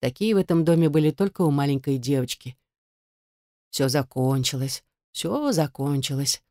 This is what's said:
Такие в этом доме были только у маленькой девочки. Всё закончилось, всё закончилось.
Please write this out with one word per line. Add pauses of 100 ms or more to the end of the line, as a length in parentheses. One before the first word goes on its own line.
Такие
в
этом
доме
были
только
у
маленькой
девочки. (1120)
Всё
закончилось, (280)
всё
закончилось.